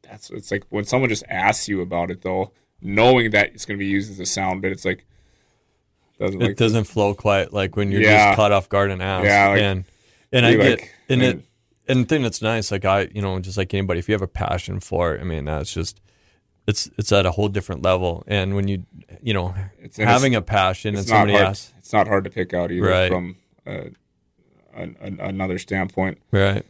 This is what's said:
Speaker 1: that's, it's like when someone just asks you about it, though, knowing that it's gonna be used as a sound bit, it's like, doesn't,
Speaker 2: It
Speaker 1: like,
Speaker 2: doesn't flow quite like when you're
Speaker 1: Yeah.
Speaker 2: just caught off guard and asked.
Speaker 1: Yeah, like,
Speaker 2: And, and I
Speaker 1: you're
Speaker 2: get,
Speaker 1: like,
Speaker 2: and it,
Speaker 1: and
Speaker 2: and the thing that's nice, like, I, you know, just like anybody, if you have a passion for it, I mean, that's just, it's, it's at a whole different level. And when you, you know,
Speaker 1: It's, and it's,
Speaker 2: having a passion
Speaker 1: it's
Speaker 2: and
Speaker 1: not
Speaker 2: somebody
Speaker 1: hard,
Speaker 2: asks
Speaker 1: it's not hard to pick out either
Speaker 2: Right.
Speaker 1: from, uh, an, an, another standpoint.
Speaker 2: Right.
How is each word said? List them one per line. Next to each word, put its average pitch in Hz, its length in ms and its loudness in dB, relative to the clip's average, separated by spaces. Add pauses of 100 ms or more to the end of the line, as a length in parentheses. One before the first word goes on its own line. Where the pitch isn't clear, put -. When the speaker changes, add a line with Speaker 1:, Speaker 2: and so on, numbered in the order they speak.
Speaker 1:
that's, - 260 -20
it's 95 220 -12
like 98 180 -6
when 104 160 -4
someone 127 240 0
just 107 180 -4
asks 95 400 0
you 98 140 -2
about 87 300 -4
it, 90 100 -10
though, 92 300 -4 (280)
knowing 113 520 4
that 101 240 4
it's - 100 -12
gonna 101 140 -8
be 98 80 -4
used 101 240 -2
as 98 80 -16
a 90 80 -8
sound 95 340 -4
bit, 95 100 -2
it's 87 140 -10
like, 92 180 -4 (1160)
doesn't, 98 200 -4
Speaker 2:
It 120 60 0
Speaker 1:
like, 101 120 -2
Speaker 2:
doesn't 113 260 2
flow 101 320 0
quite 98 380 0
like 95 220 -4
when 101 160 -2
you're 104 100 0
Speaker 1:
Yeah. 107 260 6
Speaker 2:
just 98 80 6
caught 104 160 4
off 98 180 2
guard 98 220 2
and 92 100 -6
asked. 92 240 -2
Speaker 1:
Yeah, 101 220 6
like, 101 140 4
Speaker 2:
And, 95 240 0 (460)
and 123 140 4
I 117 60 6
Speaker 1:
you're 110 100 6
Speaker 2:
get, 117 200 4
Speaker 1:
like, - 140 -20 (140)
Speaker 2:
and 127 140 4
it, 123 140 2
Speaker 1:
and 69 60 -18 (460)
Speaker 2:
and 127 140 4
the - 40 0
thing 156 140 2
that's 117 200 -4
nice, 110 300 -2
like, 98 140 -4
I, 98 280 2
you 104 80 -4
know, 95 180 -2
just 95 180 -8
like 95 160 -4
anybody, 95 260 0
if 87 80 -8
you 107 60 2
have 101 80 0
a 92 60 -4
passion 92 520 -4
for 85 360 -2
it, - 60 -10
I - 40 -10
mean, 78 200 -6
that's 76 280 -6
just, - 260 -8 (680)
it's, - 300 -4
it's 113 140 -2
at 98 140 4
a 90 60 0
whole 104 180 -2
different 95 320 -8
level. 90 460 0
And 98 280 -2
when 98 140 -2
you, 95 160 -4 (380)
you 117 100 -2
know, 92 200 -2 (280)
Speaker 1:
It's, - 180 -20
and 107 80 2
it's, 120 60 6
Speaker 2:
having 131 220 4
a 104 60 0
passion 95 540 0
Speaker 1:
it's 101 60 -4
Speaker 2:
and 92 80 -6
Speaker 1:
not 113 80 4
Speaker 2:
somebody 101 160 4
Speaker 1:
hard, 101 140 2
Speaker 2:
asks - 320 -8
Speaker 1:
it's - 120 -18
not 101 160 2
hard 98 180 0
to 98 40 -10
pick 90 240 -6
out 87 180 -2
either 90 160 0
Speaker 2:
Right. 92 240 2
Speaker 1:
from, 90 240 -4 (320)
uh, 95 180 -10 (920)
an, 87 260 -12
an, 95 180 -12
another 95 380 -4
standpoint. 92 600 -4 (120)
Speaker 2:
Right. 98 380 2